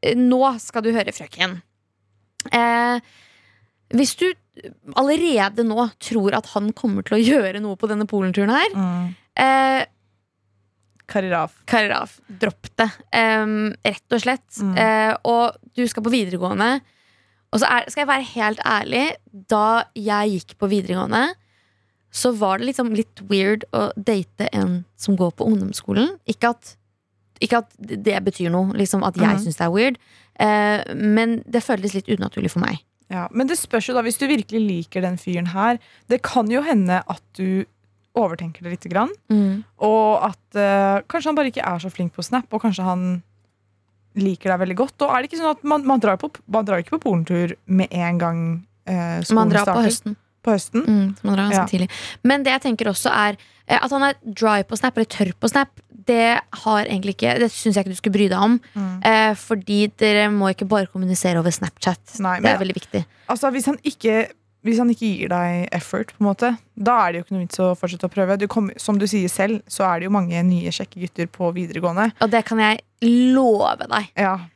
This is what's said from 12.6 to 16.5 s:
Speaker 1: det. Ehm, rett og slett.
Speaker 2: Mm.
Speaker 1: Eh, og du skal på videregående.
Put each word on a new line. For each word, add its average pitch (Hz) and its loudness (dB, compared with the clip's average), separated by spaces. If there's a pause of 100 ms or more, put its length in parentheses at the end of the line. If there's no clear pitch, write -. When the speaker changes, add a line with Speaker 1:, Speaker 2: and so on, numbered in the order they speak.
Speaker 1:
det. 226 2 (200)
Ehm, 214 0
rett - -4
og 226 0
slett. 254 -4 (100)
Speaker 2:
Mm. 196 -2
Speaker 1:
Eh, 220 2 (100)
og 233 2 (180)
du 247 0
skal 220 -6
på 233 2
videregående. 202 0 (720)